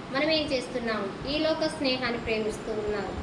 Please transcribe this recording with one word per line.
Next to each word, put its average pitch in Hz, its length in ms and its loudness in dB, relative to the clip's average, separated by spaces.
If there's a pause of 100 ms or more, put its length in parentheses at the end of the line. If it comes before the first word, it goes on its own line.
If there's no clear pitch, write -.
(120)
మనం 294 200 4
ఏం 311 220 4
చేస్తున్నాం? 226 580 -2 (240)
ఈ 311 40 2
లోక 320 280 2
స్నేహాన్ని 254 520 0
ప్రేమిస్తూ 220 520 -2
ఉన్నాం, 208 360 -2 (160)